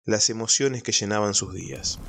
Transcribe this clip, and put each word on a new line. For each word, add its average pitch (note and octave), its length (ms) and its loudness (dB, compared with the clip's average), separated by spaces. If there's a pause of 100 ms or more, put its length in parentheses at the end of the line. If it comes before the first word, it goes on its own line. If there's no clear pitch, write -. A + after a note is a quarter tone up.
las G#2+ 260 2
emociones A#2 540 0
que - 80 -2
llenaban G#2 420 2
sus G2 220 0
días. - 420 -8 (120)